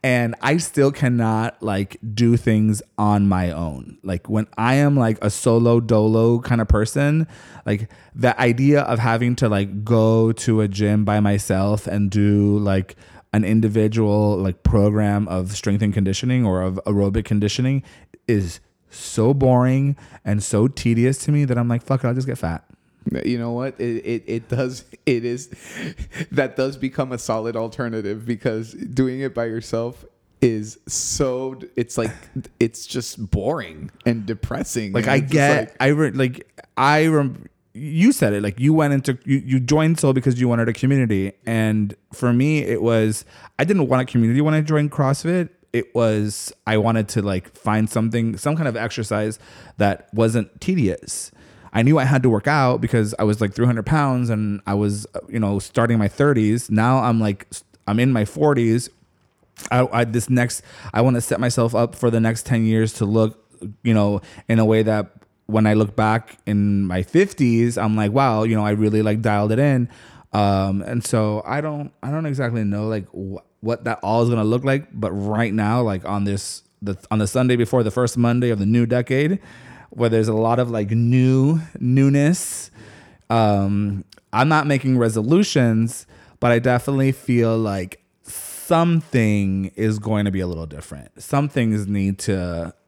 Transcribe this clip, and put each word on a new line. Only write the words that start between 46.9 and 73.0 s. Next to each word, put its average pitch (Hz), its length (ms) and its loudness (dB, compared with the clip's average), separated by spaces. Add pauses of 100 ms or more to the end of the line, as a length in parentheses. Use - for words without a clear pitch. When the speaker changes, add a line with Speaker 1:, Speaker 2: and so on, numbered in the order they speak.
Speaker 1:
to, 107 120 -2
like, 95 340 -6
find 107 340 0
something, 113 480 -2
some 147 180 -2
kind 160 120 -2
of 113 80 -4
exercise 107 640 -4 (380)
that - 360 0
wasn't 113 480 0
tedious. - 720 -2 (400)
I 113 120 2
knew 147 160 4
I 131 60 0
had 131 180 2
to 127 80 4
work 107 160 0
out 135 340 2
because 113 380 0
I 104 40 0
was, 107 180 2
like, 98 120 -2
three 120 140 2
hundred 113 180 0
pounds 131 460 0
and 104 340 -2
I 101 80 -4
was, 104 400 -2
uh, - 140 -6
you 117 120 -6
know, 101 200 0
starting 117 400 0
my 101 80 2
thirties. 120 640 0
Now 117 260 2
I'm, 117 220 0
like, 104 320 -2
s-, - 120 -16 (240)
I'm 107 120 0
in 127 120 2
my 110 140 2
forties. 127 640 0 (800)
I, 123 240 2
I, 120 120 2
this 117 260 -2
next, 120 320 0 (300)
I 110 80 2
wanna 123 200 2
set - 180 -4
myself 120 360 0
up 113 180 0
for 120 160 0
the 113 100 2
next 113 280 0
ten 113 180 0
years 110 280 2
to 110 120 -2
look, 110 320 2 (460)
you 117 100 2
know, 101 280 2 (260)
in 113 100 2
a 110 80 4
way 110 160 4
that 107 300 0 (340)
when 107 220 2
I 107 80 4
look 104 200 2
back 110 520 -2
in 101 400 2
my 90 160 -2
fifties, 120 720 2
I'm 107 180 0
like, 104 160 0
"Wow, 117 320 2
you 113 120 0
know, 104 100 0
I 104 60 0
really, 107 320 2
like, 107 180 0
dialed 107 300 0
it 113 80 0
in." 131 280 2 (460)
Um, 98 480 0
and 120 240 -6
so 107 400 -2
I 139 160 -6
don't, 147 300 -8 (100)
I 131 80 -8
don't 156 160 -4
exactly 123 380 -4
know, 104 240 -2
like, 107 220 -4